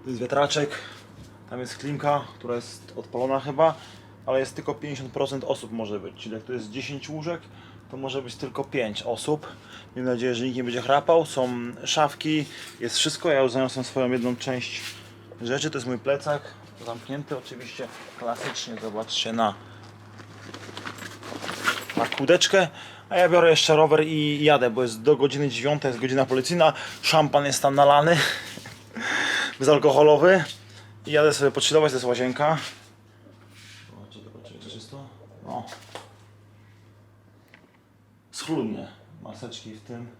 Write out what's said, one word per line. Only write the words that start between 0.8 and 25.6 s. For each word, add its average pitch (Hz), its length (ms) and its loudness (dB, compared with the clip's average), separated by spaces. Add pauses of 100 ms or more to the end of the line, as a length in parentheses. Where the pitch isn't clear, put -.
tam 123 100 -10
jest 123 180 -12
klimka, 143 420 -2 (180)
która 120 160 -6
jest - 420 -12
odpalona 127 440 -2
chyba, 147 340 2 (520)
ale 131 140 2
jest 131 140 -6
tylko 143 200 -6
pięćdziesiąt 135 380 -10
procent 135 320 -4
osób 120 280 -6
może 107 280 -6
być, 95 160 -14
czyli 110 180 -12
jak 110 100 -12
tu 127 80 -12
jest 110 180 -10
dziesięć 135 380 -10
łóżek, 156 320 -8 (500)
to 135 60 -12
może 135 260 -6
być 120 120 -14
tylko 135 300 -8
pięć 110 380 -4
osób. 147 440 -4 (500)
Miejmy 127 140 -2
nadzieję, 123 240 0
że 117 100 -4
nikt 127 120 -4
nie 127 80 -4
będzie 120 180 -4
chrapał, 147 440 2
są 127 220 -2 (360)
szafki, 151 600 0 (360)
jest 117 160 -4
wszystko, 156 340 -2
ja 139 100 4
już 127 120 2
zaniosłem 131 320 -2
swoją 127 280 -2
jedną 123 240 -2
część 123 440 -6 (600)
rzeczy, 143 280 -2
to 143 80 -6
jest 120 80 -8
mój 127 120 -4
plecak, 143 440 -2 (440)
zamknięty 135 520 -10
oczywiście, 123 500 -14 (300)
klasycznie, 117 640 -8
zobaczcie, 110 500 -6
na, 110 220 0 (2500)
na 117 100 0
kłódeczkę, 170 640 4 (420)
a 196 60 0
ja 180 120 6
biorę 170 220 8
jeszcze 156 260 6
rower 156 300 6
i 151 380 0
jadę, 131 260 6
bo 120 120 0
jest 110 200 -4
do 143 140 6
godziny 139 320 2
dziewiątej, 135 400 0